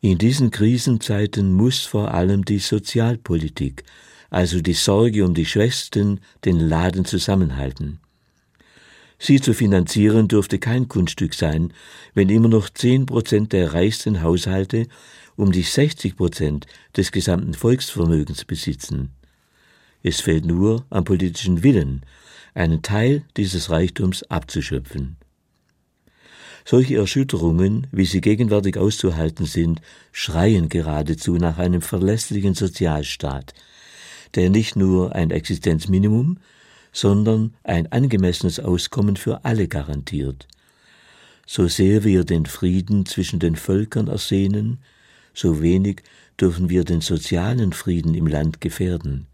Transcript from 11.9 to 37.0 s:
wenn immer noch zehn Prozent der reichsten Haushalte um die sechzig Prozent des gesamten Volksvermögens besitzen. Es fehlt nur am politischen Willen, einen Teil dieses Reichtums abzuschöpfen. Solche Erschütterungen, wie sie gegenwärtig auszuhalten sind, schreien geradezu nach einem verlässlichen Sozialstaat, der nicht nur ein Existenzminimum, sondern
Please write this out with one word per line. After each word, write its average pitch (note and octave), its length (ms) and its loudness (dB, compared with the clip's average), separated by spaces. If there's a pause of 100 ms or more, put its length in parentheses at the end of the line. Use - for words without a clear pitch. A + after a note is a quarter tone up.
wenn G2 160 4
immer A2+ 180 6
noch A2 200 4
zehn B2+ 380 2
Prozent A2 460 0
der F2 220 0
reichsten G2 480 0
Haushalte F#2+ 680 0 (480)
um G2 160 2
die F2+ 100 2
sechzig C3+ 540 -2
Prozent D2+ 500 -2 (300)
des F#2+ 160 0
gesamten F2+ 420 -2
Volksvermögens E2+ 880 0
besitzen. C#2 680 -8 (920)
Es - 180 -2
fehlt D#2+ 240 2
nur G2+ 460 2
am F#2+ 140 -2
politischen F2 580 0
Willen, D#2 400 2 (520)
einen D#2+ 280 0
Teil A#2+ 400 0 (140)
dieses F#2 340 -4
Reichtums F#2 540 -2
abzuschöpfen. C#2 920 -8 (1500)
Solche B2+ 340 4
Erschütterungen, G2 920 0
wie F#2+ 140 2
sie F2+ 160 0
gegenwärtig G#2 560 2
auszuhalten F2 680 -2
sind, E2 340 -2 (320)
schreien F2 560 2
geradezu D#2 640 -2
nach E2+ 260 0
einem F2+ 240 0
verlässlichen G2 720 0
Sozialstaat, D2+ 1000 -4 (840)
der F#2 120 4
nicht A2 280 2
nur F#2 360 2
ein E2 200 -2
Existenzminimum, F#2+ 1080 0 (540)
sondern A2 600 2 (100)